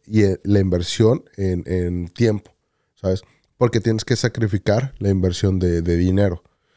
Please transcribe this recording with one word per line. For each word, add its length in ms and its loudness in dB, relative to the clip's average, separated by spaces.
y, 160 2
eh, 200 2
la 160 2
inversión 640 0
en, 340 -2
en 380 -4
tiempo, 460 -2
¿sabes? 280 -4
Porque 220 2
tienes 260 -2
que 100 -2
sacrificar 840 -2
la 120 -2
inversión 480 0
de, 240 0
de 160 0
dinero. 440 0